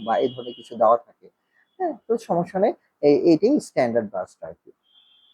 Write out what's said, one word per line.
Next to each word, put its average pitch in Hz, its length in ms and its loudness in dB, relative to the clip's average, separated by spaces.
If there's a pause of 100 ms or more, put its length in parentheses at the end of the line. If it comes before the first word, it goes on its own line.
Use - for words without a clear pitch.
বা 113 80 -2 (100)
এই 131 80 0
ধরনের 123 260 -16
কিছু 117 180 -20
দেওয়া 113 300 4
থাকে, 92 200 -20 (520)
হ্যাঁ? 339 160 -4 (120)
তো 226 60 -2 (160)
সমস্যা 175 360 -2
নেই, 262 80 0 (340)
এই, 147 80 6 (180)
এটাই 214 220 2 (140)
স্ট্যান্ডার্ড 117 440 -2
ব্রাশটা - 380 -10
আর - 120 -16
কি। - 80 -20 (640)